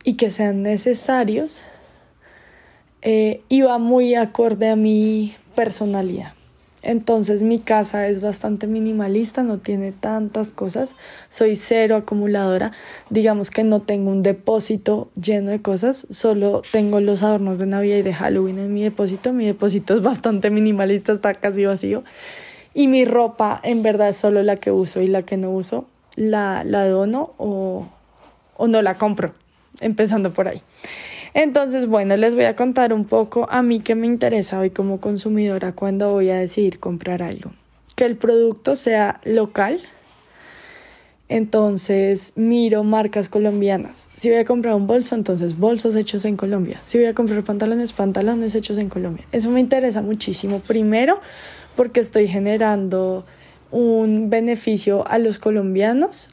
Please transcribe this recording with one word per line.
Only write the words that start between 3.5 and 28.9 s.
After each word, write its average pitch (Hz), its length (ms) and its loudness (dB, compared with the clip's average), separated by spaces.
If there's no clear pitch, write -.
va 247 160 4
muy 240 380 4
acorde 220 520 2
a 220 80 2
mi 214 600 2
personalidad. 196 800 -4
Entonces, 220 640 0
mi 226 160 2
casa 208 500 0
es 202 120 -2
bastante 208 480 -4
minimalista, 220 760 -2
no 220 160 -2
tiene 196 320 -4
tantas 214 640 -4
cosas. 220 420 -6
Soy 220 280 2
cero 220 400 2
acumuladora. 202 720 0
Digamos 208 400 2
que 220 140 0
no 214 160 4
tengo 202 320 -2
un 196 100 0
depósito 208 880 0
lleno 202 300 -2
de 208 100 -4
cosas, 208 500 -2
solo 202 600 0
tengo 208 300 2
los 202 220 0
adornos 202 360 0
de 190 80 -2
Navidad 202 320 0
y 196 40 2
de 190 120 -2
Halloween 190 460 -2
en 202 120 -4
mi 202 120 -2
depósito. 208 480 -2
Mi 247 120 0
depósito 202 480 0
es 214 100 2
bastante 214 480 0
minimalista, 208 600 2
está 208 220 0
casi 202 300 -2
vacío. 196 400 -2
Y 285 120 4
mi 262 180 6
ropa, 226 600 0
en 233 180 0
verdad, 208 280 4
es 202 60 -4
solo 208 280 2
la 202 120 2
que 202 140 -2
uso, 185 320 0
y 185 60 2
la 190 140 2
que 190 140 -6
no 190 140 -4
uso, 190 380 -6
la, 208 500 -2
la 202 220 0
dono 202 520 0
o, 190 500 -6
o 240 120 0
no 220 140 4
la 190 120 2